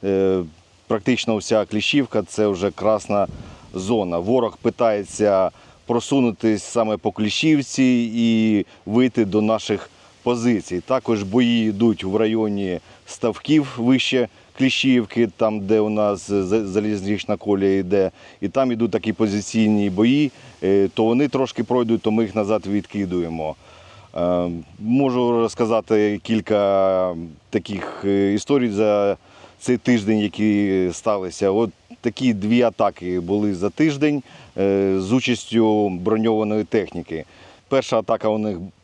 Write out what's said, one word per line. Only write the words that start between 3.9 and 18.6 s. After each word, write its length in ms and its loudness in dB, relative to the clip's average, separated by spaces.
Ворог 380 0
питається 920 0
просунутись 760 0
саме 340 -2
по 140 -4
Кліщівці 1040 0
і 500 2
вийти 400 2
до 160 0
наших 480 -2
позицій. 560 0
Також 440 -2
бої 460 2
йдуть 340 0
в 120 -4
районі 640 -2
ставків 720 -2
вище 500 2
Кліщівки, 680 2
там, 220 0
де 200 2
у 100 2
нас 420 -2
з-, 340 0
залізнична 720 -2
колія 400 2
йде, 340 0
і 60 -4
там 240 0